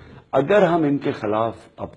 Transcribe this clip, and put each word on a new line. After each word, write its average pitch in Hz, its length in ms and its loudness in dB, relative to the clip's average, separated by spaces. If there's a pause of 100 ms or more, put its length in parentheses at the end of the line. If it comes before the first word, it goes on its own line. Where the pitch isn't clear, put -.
(340)
अगर 170 300 2
हम 165 220 2
इनके 143 260 -2
खिलाफ 110 560 -4 (100)
अब 101 180 -12